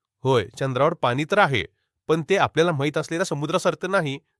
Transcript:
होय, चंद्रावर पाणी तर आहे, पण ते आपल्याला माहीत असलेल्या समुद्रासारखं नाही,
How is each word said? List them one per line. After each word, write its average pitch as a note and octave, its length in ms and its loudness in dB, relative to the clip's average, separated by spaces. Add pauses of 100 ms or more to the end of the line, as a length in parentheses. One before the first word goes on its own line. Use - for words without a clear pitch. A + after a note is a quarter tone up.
(240)
होय, B2 240 2 (120)
चंद्रावर C3+ 340 0
पाणी C3 320 -2
तर G3 120 -2
आहे, C#3 280 4 (420)
पण D#3+ 220 2
ते F#3+ 80 4
आपल्याला D#3+ 340 2
माहीत D3 260 -2
असलेल्या E3 280 -4
समुद्रासारखं E3 680 -4
नाही, D3+ 280 -2 (200)